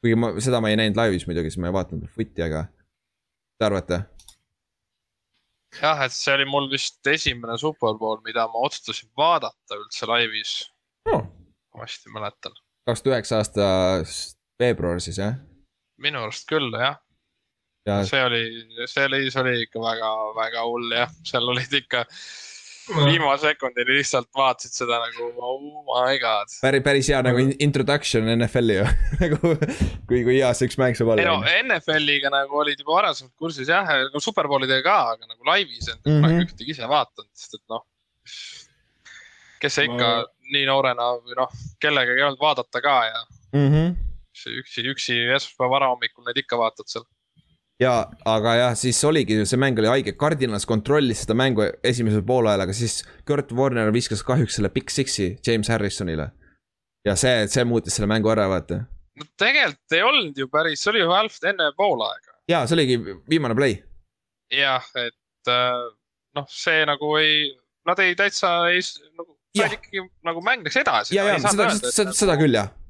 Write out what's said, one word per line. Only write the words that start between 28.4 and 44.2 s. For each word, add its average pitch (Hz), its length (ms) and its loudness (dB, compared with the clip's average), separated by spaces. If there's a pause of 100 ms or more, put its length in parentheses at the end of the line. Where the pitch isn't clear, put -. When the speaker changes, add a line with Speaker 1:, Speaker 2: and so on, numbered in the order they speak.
Speaker 1:
F 113 160 -2
L-i 113 160 2
ju. 95 80 2 (200)
<laughs> - 180 0
Nagu, 165 320 2 (500)
kui, 123 220 2
kui 123 100 4
hea 131 160 4
see 123 160 0
üks - 100 -6
mäng 127 220 2
saab 113 140 4
olla, 110 100 4
Speaker 2:
Ei 170 60 2
no, 165 100 2
Speaker 1:
on 101 80 -2
ju. 165 60 2 (100)
Speaker 2:
N 262 140 -2
F 151 180 -6
L-iga 147 340 2
nagu 139 300 0
olid 143 240 -2
juba 151 140 2
varasemalt 151 420 -2
kursis 151 320 -4
jah, 185 160 2
nagu 139 320 0
Superbowlidega 139 640 0
ka, 196 140 4 (160)
aga 113 180 -12
nagu 120 160 -8
laivis 151 400 0
ei 117 80 -10
olnud - 160 -2
Speaker 1:
Mhm. 151 80 4
Speaker 2:
kunagi 160 300 4
ühtegi 139 260 -10
ise 123 160 -6
vaadanud, 139 400 -2
sest - 240 -20
et - 160 -20
noh, 113 140 -8 (1800)
kes 143 180 0
see 147 80 4
ikka 120 240 0
Speaker 3:
Ma 117 400 -4
Speaker 2:
nii 139 160 2
noorena 131 400 0 (160)
või 123 160 -10
noh, 131 120 0 (280)
kellegagi 131 400 2
ei 143 80 4
olnud 135 160 -4
vaadata 131 400 -2
ka 139 120 4 (120)
ja 113 160 -2 (300)
Speaker 1:
Mhm. 151 420 4 (380)